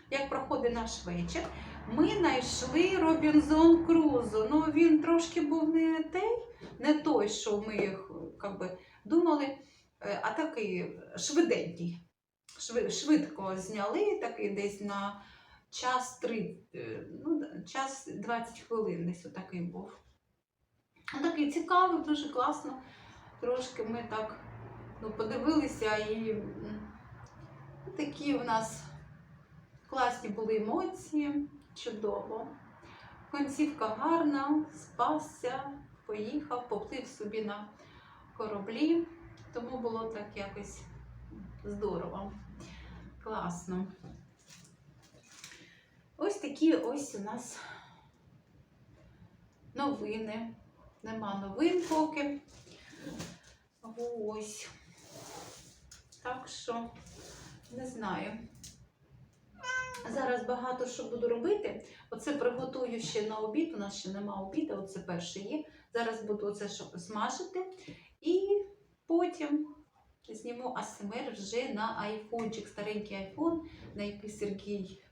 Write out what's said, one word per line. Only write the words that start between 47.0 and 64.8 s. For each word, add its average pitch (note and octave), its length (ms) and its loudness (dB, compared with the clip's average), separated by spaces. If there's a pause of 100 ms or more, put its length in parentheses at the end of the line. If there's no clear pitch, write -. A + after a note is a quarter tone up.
у G#3 40 -4
нас G#3+ 400 -8 (2250)
новини. A3 800 -4 (480)
Нема A3 320 -6 (140)
новин F4 400 2
поки. D4 520 2 (1600)
Ось. G#3+ 720 -6 (1500)
Так B3+ 260 -8
що, A#3 420 -6 (800)
не B3+ 160 -8
знаю. G#3+ 520 -4 (1700)
Зараз B3 360 -2
багато B3 400 -2
що B3 180 -6
буду A#3 240 -2
робити. D#4+ 560 0 (260)
Оце B3+ 220 -4
приготую B3 680 0
ще A3 280 -2
на G#3+ 80 -4
обід, A3 380 0
у G#3+ 40 -8
нас G3+ 180 -6
ще - 120 -8
нема G3+ 260 -6
обіду, G3 440 -4
оце F#3 220 -8